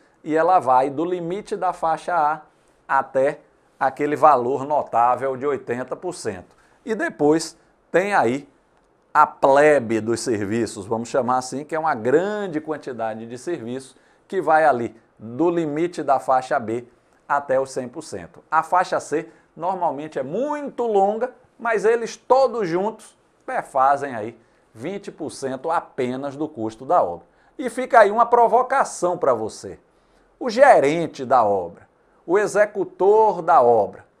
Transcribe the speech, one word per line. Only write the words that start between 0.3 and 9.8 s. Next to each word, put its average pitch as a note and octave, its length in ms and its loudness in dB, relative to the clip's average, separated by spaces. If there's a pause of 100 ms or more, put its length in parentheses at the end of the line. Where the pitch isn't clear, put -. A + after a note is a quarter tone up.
ela E3+ 220 4
vai C3 320 2
do C#3+ 160 -4
limite F3+ 500 -6
da F3+ 160 -4
faixa E3 420 -4
A D#3 280 0 (440)
até C3+ 540 0 (400)
aquele C#3+ 340 -2
valor C3+ 520 4
notável B2 720 0
de B2 80 -6
oitenta B2+ 500 -6
por F3+ 160 -10
cento. G2 420 -10 (300)
E C#4+ 100 -4
depois D#3+ 640 0 (340)
tem G3 220 0
aí C#3 340 0 (720)
a D3+ 120 6
plebe C#3 720 4